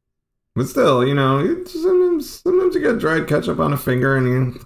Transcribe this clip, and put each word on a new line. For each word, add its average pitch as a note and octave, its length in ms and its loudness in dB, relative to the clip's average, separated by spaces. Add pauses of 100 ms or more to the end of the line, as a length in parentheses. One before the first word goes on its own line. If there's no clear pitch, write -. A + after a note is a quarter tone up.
(540)
but C3 140 -2
still, C3+ 380 2
you C#3+ 80 0
know, C3+ 260 2
you, E4+ 260 -2
sometimes, F4 640 0 (140)
sometimes F4+ 320 2
you - 80 0
get C4+ 160 0
dried D#3 300 -2
ketchup D3+ 320 -2
on D3+ 120 0
a C#3+ 60 0
finger C3 380 0
and B2+ 100 2
you B2+ 400 0